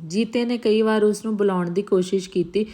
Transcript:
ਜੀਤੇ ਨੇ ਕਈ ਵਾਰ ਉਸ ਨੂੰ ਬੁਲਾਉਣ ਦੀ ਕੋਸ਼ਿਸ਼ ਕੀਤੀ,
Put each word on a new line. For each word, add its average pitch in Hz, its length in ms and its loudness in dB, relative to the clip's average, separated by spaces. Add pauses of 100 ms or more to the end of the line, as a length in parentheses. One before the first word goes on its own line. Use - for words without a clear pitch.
ਜੀਤੇ 226 380 -2
ਨੇ 240 140 -2
ਕਈ 220 240 2
ਵਾਰ 220 220 2
ਉਸ 208 200 2
ਨੂੰ 220 120 -2
ਬੁਲਾਉਣ 185 340 0
ਦੀ 185 120 -2
ਕੋਸ਼ਿਸ਼ 185 480 0
ਕੀਤੀ, 185 440 -2